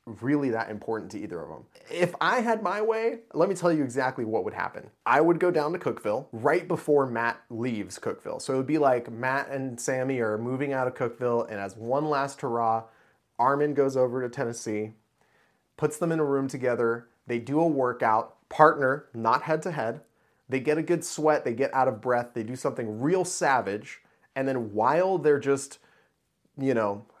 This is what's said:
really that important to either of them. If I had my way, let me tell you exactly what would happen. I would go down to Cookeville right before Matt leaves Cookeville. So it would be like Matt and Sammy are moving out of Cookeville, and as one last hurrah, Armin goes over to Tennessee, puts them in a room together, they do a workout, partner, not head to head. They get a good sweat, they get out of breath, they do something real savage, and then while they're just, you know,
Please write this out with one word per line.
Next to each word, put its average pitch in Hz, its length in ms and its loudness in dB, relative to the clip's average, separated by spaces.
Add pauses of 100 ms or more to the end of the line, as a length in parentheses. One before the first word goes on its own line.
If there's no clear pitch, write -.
(220)
really 139 300 0
that 113 180 -2
important 107 420 -6
to 104 80 -10
either 85 220 -8
of 73 80 -12
them. - 160 -16 (260)
If 175 300 0
I 208 200 2
had 220 200 0
my 196 180 -2
way, 226 420 0 (120)
let 165 160 4
me 190 60 0
tell 170 180 2
you 151 100 2
exactly 127 400 -2
what 110 200 0
would 98 100 -4
happen. - 380 -8 (120)
I 127 160 4
would 165 200 6
go 180 100 4
down 156 240 0
to 175 60 -6
Cookeville 117 520 -2
right 143 360 0
before 147 400 2
Matt 117 420 -2
leaves 113 480 -6
Cookeville. - 420 -6
So - 140 -4
it 131 40 2
would 131 100 -2
be 151 100 0
like 127 340 2
Matt 131 380 -2
and 131 320 -6
Sammy 131 380 -2
are 107 180 0
moving 131 360 -4
out 131 140 0
of 127 60 -4
Cookeville, 120 560 -2
and 107 100 -8
as 98 160 -8
one 127 320 -2
last 139 340 -2
hurrah, 117 420 0 (560)
Armin 143 340 4
goes 135 240 2
over 127 240 2
to 123 80 -4
Tennessee, 117 640 -4 (800)
puts 151 220 -2
them 165 140 -2
in 165 80 0
a 156 60 2
room 139 220 0
together, 120 600 0 (180)
they 120 140 -2
do 131 200 -2
a 170 80 4
workout, 123 800 0
partner, 147 640 6
not 117 280 2
head 160 220 -2
to 185 80 -4
head. 131 300 -4 (460)
They 131 120 -2
get 151 180 2
a 160 60 -2
good 165 200 0
sweat, 151 400 2
they 123 100 -2
get 135 200 -2
out 131 140 4
of 117 120 -2
breath, 120 360 -2
they 117 80 -4
do 120 120 -8
something 117 460 -6
real 175 240 2
savage, 127 800 -2 (320)
and 135 120 -2
then 120 240 -4
while 156 460 2
they're 147 220 4
just, 135 400 -2 (760)
you 135 200 0
know, 107 320 -2 (140)